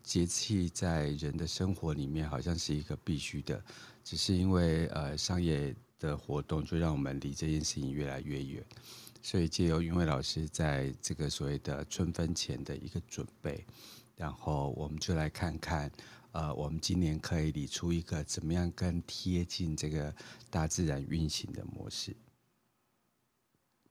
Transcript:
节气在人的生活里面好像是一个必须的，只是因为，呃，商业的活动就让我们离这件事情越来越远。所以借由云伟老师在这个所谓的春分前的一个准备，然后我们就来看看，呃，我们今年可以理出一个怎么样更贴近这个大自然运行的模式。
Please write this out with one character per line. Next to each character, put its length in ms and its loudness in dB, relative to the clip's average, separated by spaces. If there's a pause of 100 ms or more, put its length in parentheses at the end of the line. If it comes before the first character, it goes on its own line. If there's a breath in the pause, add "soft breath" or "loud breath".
节 200 4
气 440 2
在 400 2
人 280 -2
的 80 0
生 300 0
活 180 0
里 140 0
面 220 0
好 120 -2
像 160 0
是 160 -2
一 100 2
个 160 -4
必 200 -2
须 240 -4
的， 220 -4 (400 loud breath)
只 120 -6
是 200 2
因 140 4
为， 380 6
呃， 300 -2
商 240 0
业 320 2 (240)
的 180 0
活 240 -2
动 240 0
就 140 0
让 140 4
我 40 2
们 220 0
离 160 -4
这 140 -2
件 100 4
事 220 0
情 120 -2
越 140 -2
来 140 -4
越 240 -4
远。 200 -8 (560 loud breath)
所 200 0
以 80 4
借 180 4
由 160 6
云 100 0
伟 120 4
老 180 4
师 260 -2
在 540 2
这 140 -4
个 120 0
所 200 -2
谓 120 0
的 260 -4
春 260 0
分 200 0
前 300 -2
的 140 -6
一 100 -10
个 220 -4
准 180 -6 (160)
备， 240 -6 (480 loud breath)
然 180 -6
后 440 0
我 100 -2
们 140 -4
就 160 2
来 120 2
看 300 -2
看， 320 0 (400 loud breath)
呃， 240 -2
我 140 -2
们 100 -2
今 220 2
年 180 4
可 220 0
以 100 2
理 160 -2
出 260 -2
一 100 4
个 200 -2
怎 240 -4
么 60 2
样 180 4
更 320 0
贴 420 0
近 320 0
这 140 -2
个 240 -2 (340 loud breath)
大 200 2
自 160 2
然 180 2
运 260 0
行 240 -4
的 120 -6
模 260 -8
式。 240 -6 (1800)